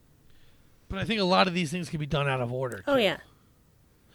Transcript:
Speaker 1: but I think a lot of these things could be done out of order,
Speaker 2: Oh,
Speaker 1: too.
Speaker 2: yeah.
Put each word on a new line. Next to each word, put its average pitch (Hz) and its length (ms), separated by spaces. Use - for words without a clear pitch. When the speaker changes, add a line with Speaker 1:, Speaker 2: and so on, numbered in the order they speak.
Speaker 1:
but 190 100
I 180 60
think 202 140
a 196 60
lot 190 220
of 175 80
these 170 160
things 175 180
could 160 120
be 151 40
done 139 220
out 131 140
of 120 120
order, 123 340
Speaker 2:
Oh, 285 100
Speaker 1:
too. 240 40
Speaker 2:
yeah. 180 160